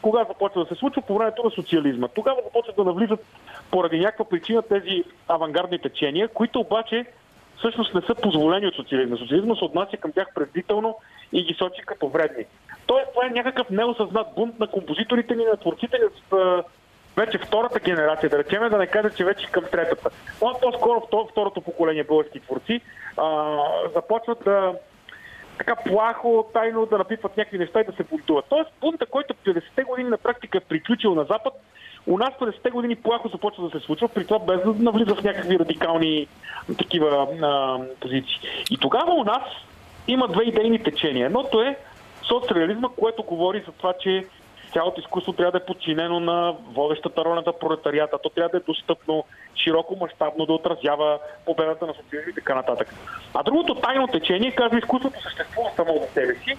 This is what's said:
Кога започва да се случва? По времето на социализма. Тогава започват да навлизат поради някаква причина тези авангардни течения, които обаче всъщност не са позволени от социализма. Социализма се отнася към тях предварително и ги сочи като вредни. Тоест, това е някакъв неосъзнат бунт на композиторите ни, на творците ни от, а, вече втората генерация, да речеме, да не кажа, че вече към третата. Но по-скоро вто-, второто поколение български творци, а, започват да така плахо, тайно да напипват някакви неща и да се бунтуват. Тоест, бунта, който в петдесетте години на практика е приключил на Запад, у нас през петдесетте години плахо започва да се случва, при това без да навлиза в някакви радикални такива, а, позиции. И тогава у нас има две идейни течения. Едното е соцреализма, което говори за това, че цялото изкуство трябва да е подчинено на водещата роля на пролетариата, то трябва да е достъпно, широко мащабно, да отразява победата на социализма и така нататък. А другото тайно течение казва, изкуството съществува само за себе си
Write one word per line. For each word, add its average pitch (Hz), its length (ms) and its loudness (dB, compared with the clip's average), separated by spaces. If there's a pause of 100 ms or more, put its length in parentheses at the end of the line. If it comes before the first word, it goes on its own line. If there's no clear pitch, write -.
Кога 220 220 4
започва 196 400 -2
да 151 40 -8
се 170 60 -6
случва? 269 280 -2
По 202 160 -2
времето 220 260 0
на 226 60 4
социализма. 143 580 0
Тогава 254 360 0
започват 226 320 -2
да 202 80 2
навлизат 196 360 2 (500)
поради 170 280 2
някаква 208 260 0
причина 220 380 0
тези 190 420 0 (240)
авангардни 170 500 0
течения, 151 500 -2
които 233 320 -2
обаче 220 440 -2 (540)
всъщност 233 360 -2
не 175 60 4
са 233 140 -2
позволени 180 520 2
от 175 80 0
социализма. 131 420 0
Социализма 156 400 0
се - 80 -2
отнася 170 320 -2
към 156 160 -8
тях 190 220 0
предварително 208 640 -2 (340)
и 180 120 2
ги 165 100 -2
сочи 185 320 -4
като - 220 -4
вредни. 143 360 0 (420)
Тоест, 269 280 2
това 247 120 2
е 254 40 -4
някакъв 240 400 -2
неосъзнат 214 560 0 (100)
бунт 233 240 -2
на 214 60 0
композиторите 226 720 -2
ни, 226 80 2
на 220 120 4
творците 240 420 -2
ни 233 60 4
от, - 360 -2
а, 180 220 4 (540)
вече 214 220 0
втората 233 420 0
генерация, 156 500 2
да 147 80 4
речеме, 202 300 0
да 214 100 4
не 185 80 4
кажа, 214 240 2
че 185 140 -2
вече 196 260 0
към 175 220 0
третата. 165 380 0 (320)
Но 247 200 0
по-скоро 240 440 2
вто-, 214 240 0
второто 196 300 -2
поколение 160 440 0
български 151 360 2
творци, 226 400 -4 (360)
а, 151 400 0 (380)
започват 226 500 -2
да 196 280 4 (840)
така - 180 0
плахо, 220 800 2
тайно 226 320 2
да 214 120 2
напипват 202 380 -2
някакви 208 220 -2
неща 180 220 0
и 220 40 4
да - 80 -6
се - 120 -6
бунтуват. 302 440 0
Тоест, 311 220 2 (100)
бунта, 311 260 0
който 277 280 -4
в - 100 -16
петдесетте 180 380 0
години 254 280 -4
на 220 80 0
практика 233 400 -2
е - 100 -4
приключил 190 460 2
на 156 100 2
Запад, 214 280 -2 (540)
у 180 120 2
нас 247 120 2
през 262 80 -18
петдесетте 240 320 -2
години 240 260 -2
плахо 233 320 -2
започва 185 400 -4
да 151 120 -6
се - 60 -18
случва, 190 220 0
при 185 180 -2
това 214 120 2
без 185 260 2
да 214 180 2
навлиза 220 320 4
в 202 80 -4
някакви 185 360 2
радикални 160 680 2 (520)
такива, 147 500 2 (140)
а, 135 360 2 (220)
позиции. 131 400 -4 (300)
И - 80 -2
тогава 269 360 2
у 277 100 2
нас 254 180 0 (680)
има 247 200 2
две 185 160 2
идейни 226 380 2
течения. 135 440 0
Едното 220 360 2
е 277 140 0 (460)
соцреализма, 233 640 0 (100)
което 226 240 0
говори 185 440 -2
за 165 60 -16
това, 180 280 -2
че 190 240 0 (480)
цялото 175 280 0
изкуство 180 320 -6
трябва 180 200 2
да 180 60 2
е 180 80 -4
подчинено 170 540 -2
на 170 340 0 (180)
водещата 151 520 -2
роля 170 220 0
на 170 60 0
пролетариата, 151 720 0
то 156 60 -2
трябва 170 200 0
да 180 80 -2
е 175 100 2
достъпно, 156 580 -2 (320)
широко 165 440 0
мащабно, 156 460 -2
да 160 60 2
отразява 151 680 0 (280)
победата 160 400 0
на 151 80 -8
социализма 156 360 -10
и - 40 -12
така 143 200 -4
нататък. 123 400 -2 (400)
А 139 80 -2
другото 277 320 2
тайно 254 320 0
течение 226 440 0
казва, 240 280 2
изкуството 254 440 -2
съществува - 540 -6
само 165 240 0
за - 140 -4
себе 127 200 2
си 269 240 -6